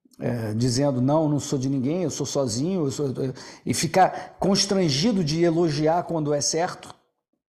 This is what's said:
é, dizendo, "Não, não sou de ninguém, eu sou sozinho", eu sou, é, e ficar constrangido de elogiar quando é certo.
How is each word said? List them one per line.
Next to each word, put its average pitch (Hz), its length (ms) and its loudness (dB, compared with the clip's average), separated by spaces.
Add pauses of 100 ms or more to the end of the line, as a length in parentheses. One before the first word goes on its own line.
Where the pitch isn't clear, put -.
(200)
é, 120 320 -2
dizendo, 127 480 2
"Não, 151 260 2
não 147 140 0
sou 143 180 -2
de 131 120 -2
ninguém, 143 320 -2
eu 156 80 -2
sou 139 160 -4
sozinho", 143 580 -2
eu 139 60 0
sou, 143 180 -4
é, 131 240 -4 (320)
e - 80 -2
ficar - 640 2
constrangido 190 840 2
de 156 180 0
elogiar 165 600 2
quando 156 320 -2
é 143 80 -2
certo. - 520 -4 (580)